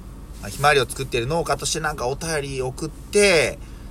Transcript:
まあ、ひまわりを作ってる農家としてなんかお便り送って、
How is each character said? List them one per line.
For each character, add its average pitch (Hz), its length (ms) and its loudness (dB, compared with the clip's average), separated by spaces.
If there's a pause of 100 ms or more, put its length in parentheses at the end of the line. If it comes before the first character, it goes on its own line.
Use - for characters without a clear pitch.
(420)
ま 101 40 -10
あ、 98 40 -8
ひ 131 100 -8
ま 143 80 6
わ 151 60 8
り 139 60 6
を 120 60 2
作 - 180 -6
っ - 20 -8
て 127 140 -2
る 117 60 -2
農 160 180 0
家 139 120 0
と 139 100 -6
し - 60 -2
て 160 80 -2
な 151 120 -2
ん 151 40 -8
か 123 120 -2
お 139 80 -2
便 156 260 -2
り 135 200 -4
送 131 240 -4
っ 147 40 -6
て、 165 680 4 (320)